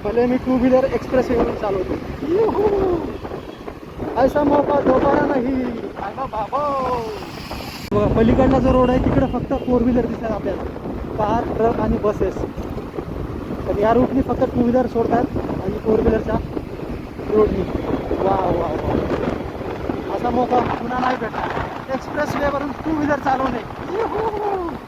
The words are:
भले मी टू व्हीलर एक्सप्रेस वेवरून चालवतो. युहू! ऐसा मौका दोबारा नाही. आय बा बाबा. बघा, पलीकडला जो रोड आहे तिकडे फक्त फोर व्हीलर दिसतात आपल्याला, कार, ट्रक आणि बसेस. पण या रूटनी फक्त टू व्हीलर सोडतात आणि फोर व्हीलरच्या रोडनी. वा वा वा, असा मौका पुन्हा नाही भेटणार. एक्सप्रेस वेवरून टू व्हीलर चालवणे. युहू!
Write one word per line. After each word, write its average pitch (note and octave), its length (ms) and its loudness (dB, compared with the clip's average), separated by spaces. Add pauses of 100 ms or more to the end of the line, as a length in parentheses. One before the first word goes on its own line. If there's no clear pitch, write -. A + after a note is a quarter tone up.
भले A3+ 220 2
मी B3 120 2
टू B3+ 200 0
व्हीलर B3+ 260 6
एक्सप्रेस B3 460 0
वेवरून A#3 260 2
चालवतो. G3 380 -2 (360)
युहू! G4 680 2 (1200)
ऐसा C4+ 260 4
मौका C#4+ 360 4
दोबारा C#4 460 4
नाही. C4+ 300 0 (480)
आय G3+ 100 -8
बा C4 120 -6
बाबा. B3 760 -2 (920)
बघा, G#3 260 2
पलीकडला C4 420 6
जो B3+ 140 4
रोड B3+ 160 6
आहे B3+ 100 4
तिकडे C4+ 340 4
फक्त B3 200 -2
फोर B3 280 2
व्हीलर A#3 240 4
दिसतात A3+ 260 -4
आपल्याला, F#3+ 320 -4 (540)
कार, A3 400 0
ट्रक A3+ 220 2
आणि A3 180 2
बसेस. G3+ 380 0 (1300)
पण F#3+ 120 0
या G#3+ 140 6
रूटनी B3+ 280 4
फक्त B3 220 0
टू A#3+ 180 0
व्हीलर A#3+ 260 4
सोडतात A#3 380 2 (380)
आणि - 140 -4
फोर A3 220 2
व्हीलरच्या A3+ 360 2 (960)
रोडनी. G#3 320 4 (640)
वा F#3+ 120 2 (100)
वा F3 360 0
वा, - 120 -2 (1200)
असा A#3+ 140 0
मौका B3 300 2
पुन्हा A#3+ 400 -2
नाही B3+ 180 0
भेटणार. A3+ 320 -4 (440)
एक्सप्रेस C#4 420 -4
वेवरून C#4+ 360 0
टू D#4 240 -4
व्हीलर D4 240 2
चालवणे. C4 800 -2
युहू! G#4 720 -2 (180)